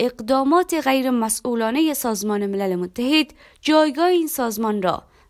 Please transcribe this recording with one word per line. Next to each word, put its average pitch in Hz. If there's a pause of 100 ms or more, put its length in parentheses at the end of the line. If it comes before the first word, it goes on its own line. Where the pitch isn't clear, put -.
اقدامات 269
غیر 269
مسئولانه 240
سازمان 208
ملل 196
متحد 240 (260)
جایگاه 311
این 349
سازمان 220
را 180 (280)